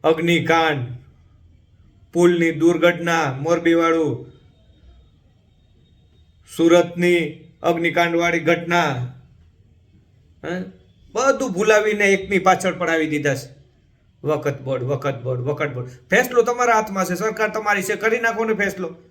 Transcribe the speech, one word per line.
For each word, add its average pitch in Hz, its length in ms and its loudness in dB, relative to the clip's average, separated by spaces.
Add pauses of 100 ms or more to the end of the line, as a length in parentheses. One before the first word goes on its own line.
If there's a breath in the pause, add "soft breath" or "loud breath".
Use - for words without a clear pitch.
અગ્નિકાંડ, 160 920 2 (1120)
પુલની 170 400 4
દુર્ઘટના, 165 880 2
મોરબીવાળું, 165 920 0 (2250)
સુરતની 170 880 2 (180)
અગ્નિકાંડવાળી 170 760 0
ઘટના, 170 560 0 (1500)
હે? 180 360 -10 (320)
બધું 254 400 0
ભૂલાવીને 208 520 2
એકની 196 340 0
પાછળ 180 340 2
પડાવી 165 340 -2
દીધા 147 280 -2
છે. - 260 -14 (640)
વખત 147 360 -4
બોર્ડ, 127 220 -6
વખત 127 400 -4
બોર્ડ, 127 180 -6
વખત 143 320 -4
બોર્ડ. 123 160 -10
ફેસલો 247 540 0
તમારા 240 320 0
હાથમાં 196 300 0
છે, 180 100 -4
સરકાર 214 340 -4
તમારી 208 340 -2
છે, 208 140 -4
કરી 220 240 -2
નાખો 226 240 -2
ને 220 100 -2
ફેસલો. 185 420 -6 (140)